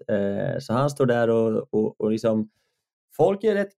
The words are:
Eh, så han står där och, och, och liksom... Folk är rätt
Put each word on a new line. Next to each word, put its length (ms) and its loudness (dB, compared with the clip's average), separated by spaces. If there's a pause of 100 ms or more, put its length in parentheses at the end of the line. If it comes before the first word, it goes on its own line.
Eh, 500 -2
så 140 -8
han 180 0
står 160 0
där 240 2
och, 440 0
och, 260 -2
och 100 0
liksom... 400 -2 (680)
Folk 280 0
är 100 2
rätt 240 -2